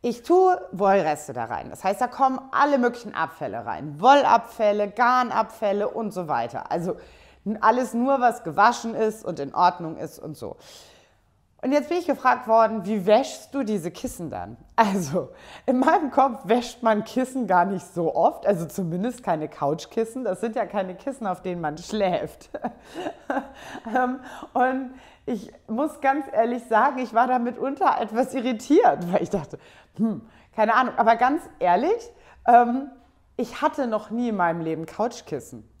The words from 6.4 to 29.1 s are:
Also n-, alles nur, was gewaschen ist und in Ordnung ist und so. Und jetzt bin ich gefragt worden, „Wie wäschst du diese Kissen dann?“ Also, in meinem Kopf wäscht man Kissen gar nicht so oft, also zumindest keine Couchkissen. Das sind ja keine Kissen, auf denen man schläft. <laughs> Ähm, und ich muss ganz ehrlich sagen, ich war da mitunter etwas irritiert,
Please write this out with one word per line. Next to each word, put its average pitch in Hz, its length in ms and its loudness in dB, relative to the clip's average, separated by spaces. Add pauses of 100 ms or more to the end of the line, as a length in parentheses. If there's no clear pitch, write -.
Also 175 260 -4 (500)
n-, 208 160 -4
alles 240 320 2
nur, 254 260 2
was 240 240 2
gewaschen 220 500 2
ist 220 300 -2
und 156 160 -8
in 139 140 -8
Ordnung 175 420 0
ist - 220 -12
und 151 180 -14
so. - 200 -12 (1040)
Und 254 100 0
jetzt 294 180 0
bin 359 80 0
ich 339 80 -4
gefragt 254 420 0
worden, 220 380 4
„Wie 208 180 -2
wäschst 226 500 2
du 277 100 -2
diese 196 260 -4
Kissen 175 400 -10
dann?“ 101 260 -12 (200)
Also, 185 520 2 (380)
in 254 120 2
meinem 320 320 4
Kopf 262 340 2
wäscht 240 380 0
man 214 220 2
Kissen 254 420 -4
gar 180 200 4
nicht 196 260 -6
so 165 220 -2
oft, 247 320 2
also 170 180 2
zumindest 180 580 -6
keine 156 240 -2
Couchkissen. 220 760 -4
Das 180 160 -4
sind 226 160 -4
ja 220 80 -2
keine 185 300 -6
Kissen, 254 320 -10
auf 180 160 -6
denen 175 180 -6
man 151 180 -4
schläft. 180 760 -4
<laughs> - 60 -8 (1300)
Ähm, 254 240 0 (340)
und 262 380 0 (340)
ich 226 280 -6 (160)
muss 277 320 -4
ganz 277 320 0
ehrlich 240 320 0
sagen, 247 340 2
ich 240 160 -6
war 247 140 4
da 254 100 2
mitunter 247 640 0
etwas 233 340 -2
irritiert, 226 800 2